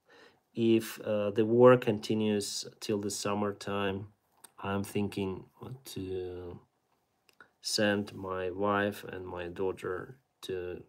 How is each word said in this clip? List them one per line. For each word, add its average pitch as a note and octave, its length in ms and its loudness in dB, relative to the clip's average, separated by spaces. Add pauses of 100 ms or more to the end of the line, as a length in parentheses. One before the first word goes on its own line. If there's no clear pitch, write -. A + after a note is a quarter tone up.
(540)
If, A2+ 480 2
uh, G#2 300 0
the G#2+ 140 2
war A#2+ 320 10
continues G#2+ 920 0 (120)
till G#2 200 -2
the G2+ 100 -4
summertime, G2+ 1000 -4 (500)
I'm G2 240 -2
thinking G2 640 -4 (400)
to F2+ 760 -8 (1040)
send G#2 520 0
my F#2 380 -6
wife G2+ 520 0
and F#2 220 -10
my F2+ 220 -8
daughter F#2 720 -6 (240)
to F2+ 460 -6